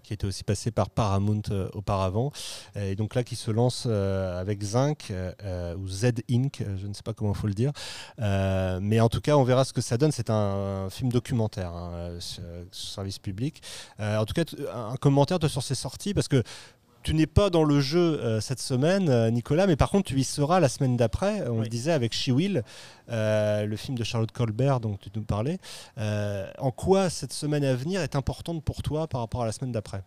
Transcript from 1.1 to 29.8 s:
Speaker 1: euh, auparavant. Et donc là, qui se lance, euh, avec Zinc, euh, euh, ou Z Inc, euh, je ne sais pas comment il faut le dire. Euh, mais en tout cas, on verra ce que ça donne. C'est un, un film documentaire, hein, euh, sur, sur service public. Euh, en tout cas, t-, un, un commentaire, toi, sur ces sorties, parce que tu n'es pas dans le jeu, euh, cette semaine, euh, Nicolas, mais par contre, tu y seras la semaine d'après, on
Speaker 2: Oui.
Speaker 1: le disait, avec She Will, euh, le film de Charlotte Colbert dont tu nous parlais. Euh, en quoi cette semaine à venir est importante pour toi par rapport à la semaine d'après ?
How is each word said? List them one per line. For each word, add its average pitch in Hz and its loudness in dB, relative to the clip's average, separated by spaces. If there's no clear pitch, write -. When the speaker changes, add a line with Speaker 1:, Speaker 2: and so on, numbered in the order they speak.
Speaker 1:
euh, 95 -2
auparavant. 101 0
Et 98 -4
donc 107 -4
là, 123 0
qui 117 -8
se - -6
lance, 120 2
euh, 95 0
avec 101 -2
Zinc, 127 0
euh, 90 -4
euh, 87 -6
ou 95 -8
Z 95 -4
Inc, 123 0
euh, 101 -4
je 101 -8
ne 101 -8
sais - -14
pas 113 -8
comment 104 -2
il - -2
faut - -4
le 104 0
dire. 123 0
Euh, 95 0
mais 107 4
en 113 6
tout - 0
cas, 151 4
on 135 6
verra 127 4
ce - -10
que 127 -2
ça 117 -2
donne. 151 4
C'est 120 -4
un, 98 0
un 95 -6
film 127 -2
documentaire, 107 -2
hein, 87 -8
euh, 85 -8
sur, - -12
sur - -12
service 98 -6
public. 107 -6
Euh, 107 0
en 107 2
tout - -8
cas, 165 0
t-, - -14
un, 113 -6
un - -6
commentaire, 143 4
toi, 156 0
sur 135 -2
ces 135 -4
sorties, - -6
parce 123 0
que 131 4
tu 151 0
n'es 156 4
pas 156 4
dans 165 6
le 143 6
jeu, 156 2
euh, 110 0
cette 127 -4
semaine, 165 2
euh, 113 6
Nicolas, 147 2
mais 156 6
par 131 4
contre, 196 2
tu 135 2
y 131 2
seras 147 2
la 151 6
semaine 127 2
d'après, 180 2
on 113 0
Speaker 2:
Oui. 113 0
Speaker 1:
le 110 -4
disait, 120 -2
avec 117 2
She - -2
Will, 151 2
euh, 107 2
le 107 -4
film 131 -6
de 117 -2
Charlotte 113 -2
Colbert 123 0
dont 107 -2
tu - -14
nous 107 -4
parlais. 120 -2
Euh, 104 -4
en 135 0
quoi 190 2
cette - -8
semaine 147 -2
à 135 2
venir 165 -2
est 143 -2
importante - -4
pour - -4
toi 151 -2
par 127 -4
rapport 120 -4
à - 0
la 110 -2
semaine 127 -6
d'après ? 104 -6